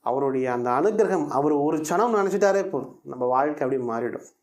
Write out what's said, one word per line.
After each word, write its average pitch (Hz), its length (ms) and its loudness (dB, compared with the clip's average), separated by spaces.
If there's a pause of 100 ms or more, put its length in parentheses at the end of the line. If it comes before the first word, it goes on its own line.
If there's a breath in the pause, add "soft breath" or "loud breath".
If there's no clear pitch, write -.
அவருடைய 131 460 0
அந்த 120 180 -2
அனுகிரகம், 180 580 2
அவர் 147 260 2
ஒரு 147 220 2
சனம் 180 400 0
நினைச்சிட்டாரே 196 520 2
போதும், - 340 -6
நம்ம 131 240 -6
வாழ்க்கை 139 360 0
அப்படியே 131 220 -2
மாறிடும். 117 420 -4 (160)